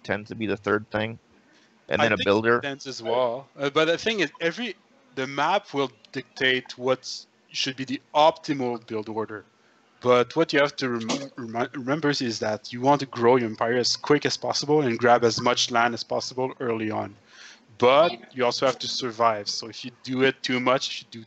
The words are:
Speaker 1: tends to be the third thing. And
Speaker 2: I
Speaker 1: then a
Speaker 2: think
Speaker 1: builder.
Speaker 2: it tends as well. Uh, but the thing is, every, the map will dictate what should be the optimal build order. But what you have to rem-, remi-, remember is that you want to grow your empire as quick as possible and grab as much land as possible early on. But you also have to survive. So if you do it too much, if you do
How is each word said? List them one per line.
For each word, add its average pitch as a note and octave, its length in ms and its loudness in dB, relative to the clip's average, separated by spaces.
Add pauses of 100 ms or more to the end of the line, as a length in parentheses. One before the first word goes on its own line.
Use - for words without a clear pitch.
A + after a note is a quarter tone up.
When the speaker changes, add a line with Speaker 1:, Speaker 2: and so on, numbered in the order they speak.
Speaker 1:
tends G#2 260 -6
to - 60 -12
be A2+ 120 -8
the G2 100 -2
third G#2 340 -2
thing. A2 280 -6 (720)
And - 140 0
Speaker 2:
I - 20 2
Speaker 1:
then A2+ 80 2
a G#2 60 0
Speaker 2:
think - 80 -4
Speaker 1:
builder. A2 320 4
Speaker 2:
it - 40 -8
tends C#3 240 -10
as A#2+ 160 -12
well. A#2+ 460 -2 (100)
Uh, C#3+ 120 -2
but D#3 160 2
the E3 100 0
thing A3 240 -2
is, D3+ 100 -2 (120)
every, F3+ 340 -4 (380)
the C3 120 -4
map D3+ 460 -2
will C#3 180 -2 (220)
dictate B2+ 640 -2
what B2+ 340 -2 (400)
should C#3+ 240 -4
be C3 100 -8
the C3+ 180 -8 (120)
optimal C#3 720 0
build G#2+ 220 -6
order. G#2+ 380 -8 (540)
But B2 360 4
what D#3+ 160 2
you D3 80 4
have C#3+ 160 2
to C3 140 -4
rem-, A#2+ 460 -4
remi-, A#2 360 -6
remember C#3+ 380 -2
is B2 300 -2
that G#2+ 300 -4
you A#2+ 120 -10
want C#3 180 4
to C#3 60 -6
grow A#2+ 300 4
your A#2+ 120 2
empire A#2 300 -2
as A#2 180 0
quick - 300 2
as C3 100 -2
possible C#3+ 460 0
and A#2 160 0
grab A#2+ 260 6
as A2+ 160 2
much B2 300 0
land A#2+ 240 2
as A#2 100 -8
possible B2+ 560 -4
early A2+ 300 -2
on. G2+ 260 -6 (600)
But C#3 580 4
you B2 80 0
also A#2+ 220 0
have B2 140 0
to B2 80 -8
survive. A2+ 600 0
So - 200 -6
if - 180 -14
you B2+ 40 -14 (120)
do B2+ 220 -2
it C3+ 180 2
too B2+ 180 -2
much, B2+ 280 2
if - 120 -10
you - 220 -16
do - 40 -20